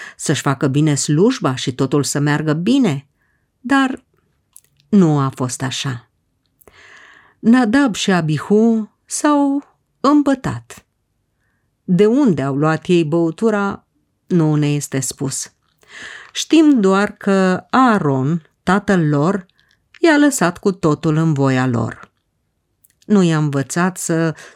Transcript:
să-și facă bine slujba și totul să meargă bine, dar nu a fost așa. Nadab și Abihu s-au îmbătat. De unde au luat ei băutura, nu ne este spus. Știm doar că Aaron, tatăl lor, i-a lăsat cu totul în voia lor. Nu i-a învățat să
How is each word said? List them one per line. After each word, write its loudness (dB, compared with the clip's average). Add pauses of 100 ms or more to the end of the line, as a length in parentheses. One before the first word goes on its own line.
(160)
să-și -4
facă -2
bine 0
slujba 0
și -6
totul -2
să -6
meargă -2
bine, 0 (520)
dar -2 (840)
nu 4
a -2
fost -6
așa. -8 (1300)
Nadab 2
și -4
Abihu 0 (120)
s-au 0 (380)
îmbătat. -2 (1080)
De 4
unde 2
au -4
luat -2
ei 2
băutura, -2 (400)
nu 2
ne 0
este -4
spus. -8 (800)
Știm 2
doar 0
că -2
Aaron, 0 (120)
tatăl 0
lor, 0 (540)
i-a 4
lăsat 2
cu 0
totul 0
în 2
voia 0
lor. -6 (920)
Nu 2
i-a 2
învățat -2
să -4 (220)